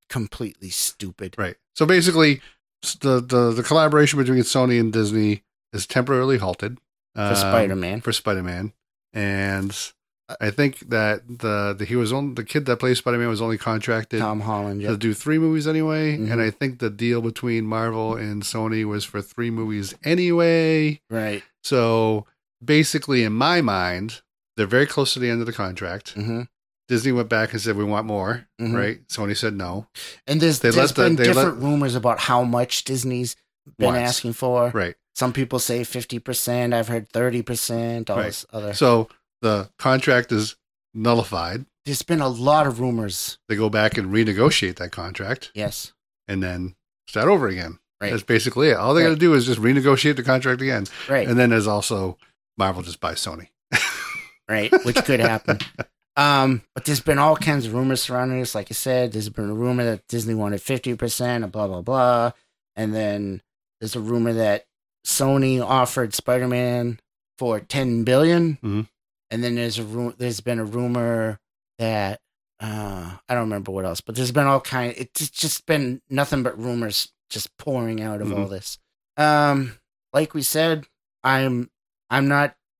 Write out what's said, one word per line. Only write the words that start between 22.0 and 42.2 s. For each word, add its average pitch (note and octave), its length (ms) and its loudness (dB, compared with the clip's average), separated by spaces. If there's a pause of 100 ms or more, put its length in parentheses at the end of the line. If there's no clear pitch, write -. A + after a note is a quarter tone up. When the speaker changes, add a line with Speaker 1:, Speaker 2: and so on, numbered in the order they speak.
Speaker 2:
basically, C#3+ 600 2
in G#2+ 100 0
my D#3 280 2
mind, F#2+ 600 -2 (340)
they're G#2 120 0
very B2+ 180 4
close C#3+ 300 0
to C3 40 -8
the B2 120 0
end A#2 100 0
of A2+ 60 -4
the A#2 60 -8
contract. F#2 600 -8
Speaker 1:
Mm-hmm. A2+ 280 -6 (440)
Speaker 2:
Disney B2 240 0
went A#2+ 180 0
back A2 240 0
and A2 80 -6
said, G#2+ 140 -2
"We G#2 80 -2
want G#2 240 -2
more," G#2+ 400 -4 (120)
Speaker 1:
Mm-hmm. A#2 160 -2
Speaker 2:
right? G#2 320 -4
Sony G#2 300 -4
said A2 180 -2
no. F#2+ 320 -8 (380)
Speaker 1:
And D3 160 0
there's, D#3+ 180 4
Speaker 2:
They B2 120 4
Speaker 1:
there's A2+ 60 4
Speaker 2:
let C3+ 180 4
the, B2+ 80 4
Speaker 1:
been E3 140 6
Speaker 2:
they B2+ 80 4
let A#2+ 100 6
Speaker 1:
different C3 280 2
rumors C#3+ 320 2
about A#2 240 0
how B2 240 2
much A#2+ 400 0
Disney's B2 520 -4 (420)
been B2 160 2
Speaker 2:
Wants. B2 160 0
Speaker 1:
asking A#2 240 -2
for. B2 400 2
Speaker 2:
Right. F2+ 220 -2 (200)
Speaker 1:
Some B2+ 180 0
people C3 260 -2
say A#2+ 240 -2
fifty A#2+ 340 -8
percent. A#2+ 560 -2
I've A2+ 140 0
heard A2+ 220 -4
thirty A#2+ 340 0
percent, A#2 640 -4
all G2+ 80 -2
Speaker 2:
Right. G#2+ 100 -2
Speaker 1:
this - 240 -10
other. G#2 220 -6
Speaker 2:
So A#2 340 4 (360)
the G#2 340 0
contract C3 540 2
is G#2+ 240 -2 (400)
nullified. A2 720 0 (200)
Speaker 1:
There's C#3+ 160 -6
been D#3+ 200 -2